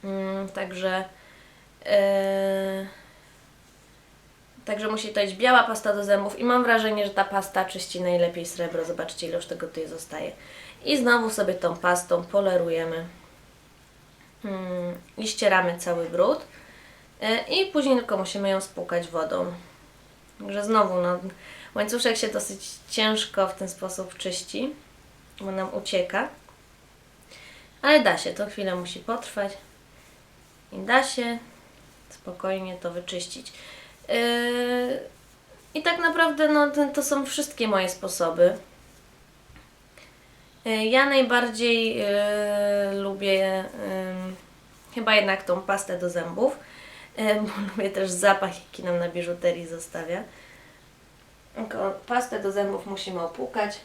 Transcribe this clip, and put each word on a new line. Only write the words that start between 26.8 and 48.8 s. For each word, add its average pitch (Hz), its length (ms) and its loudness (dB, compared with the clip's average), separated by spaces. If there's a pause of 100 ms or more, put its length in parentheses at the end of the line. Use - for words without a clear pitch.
Ale 294 220 8
da 180 140 6
się, 190 160 -4
to 202 120 -4
chwilę 190 300 -4
musi 175 240 -8
potrwać 208 580 -6 (1120)
i 202 60 -12
da 233 260 4
się 233 340 -2 (720)
spokojnie 185 680 -6
to 175 140 -8
wyczyścić. 175 600 -10 (560)
Yy, 240 880 0 (760)
i 302 100 -4
tak 339 160 2
naprawdę, 330 480 2
no, 294 240 6
to, 294 160 2
to 285 160 -2
są 277 220 0
wszystkie 269 420 -4
moje 190 220 2
sposoby. 175 680 2 (2000)
Yy, 220 200 0
ja 254 200 6
najbardziej, 233 880 4
yy, 202 1080 2
lubię, 196 320 -2
yy, 190 1600 -4
chyba 220 200 4
jednak 196 280 4
tą 180 180 0
pastę 185 380 -2
do 175 100 0
zębów, 175 480 0 (600)
yy, 214 180 4
bo 208 160 -2 (100)
<laughs> 202 140 -4
lubię 196 140 0
też 190 200 -2
zapach, 190 460 4
jaki - 280 -18